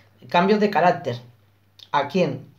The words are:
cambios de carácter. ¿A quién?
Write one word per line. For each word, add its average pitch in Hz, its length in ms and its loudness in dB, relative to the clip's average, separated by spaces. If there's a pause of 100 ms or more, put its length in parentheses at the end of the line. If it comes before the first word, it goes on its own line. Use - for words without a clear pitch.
(280)
cambios 190 320 2
de 208 100 2
carácter. 156 480 0 (720)
¿A - 160 -2
quién? 160 380 -2 (120)